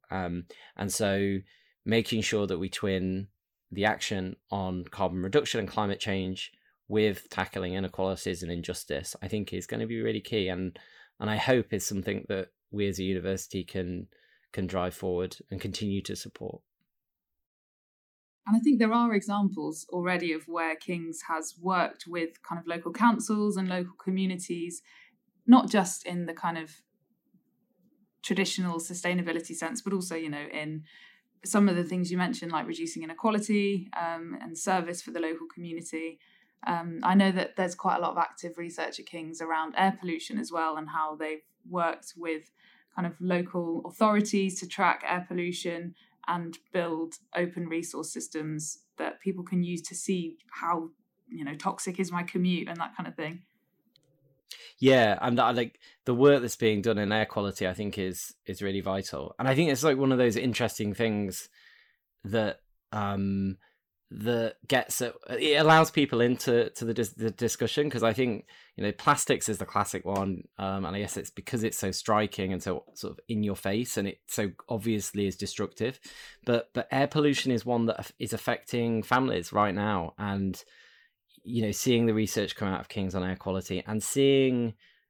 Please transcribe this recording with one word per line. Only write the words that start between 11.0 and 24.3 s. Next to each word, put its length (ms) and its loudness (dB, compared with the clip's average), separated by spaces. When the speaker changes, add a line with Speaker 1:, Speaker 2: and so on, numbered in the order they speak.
Speaker 1:
and 100 -2
I 80 0
hope 340 2
is 140 -4
something 420 -4
that 220 -4
we 180 -2
as 120 -4
a 40 -2
university 600 -2
can, 440 -6
can 160 -4
drive 260 -2
forward 440 -4
and 120 -8
continue 420 -2
to 120 -8
support. 460 -12
Speaker 2:
And 120 6
I 20 6
think 200 6
there 140 4
are 200 4
examples 760 0
already 440 0
of 140 -6
where 280 -2
King's 540 -8
has 320 -6
worked 440 0
with 380 -6
kind 160 -6
of 80 -12
local 240 -4
councils 640 2
and 140 -2
local 240 -4
communities, 800 -4